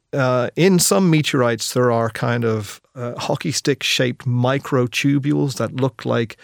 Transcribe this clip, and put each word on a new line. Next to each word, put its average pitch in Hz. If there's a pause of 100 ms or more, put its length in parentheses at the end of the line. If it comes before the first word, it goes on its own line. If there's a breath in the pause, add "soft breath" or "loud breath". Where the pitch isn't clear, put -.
(140)
uh, 127
in 180
some 196
meteorites, 127
there 123
are 117
kind 120
of, 110 (160)
uh, 120
hockey -
stick 131
shaped -
microtubules 135
that 113
look 135
like 120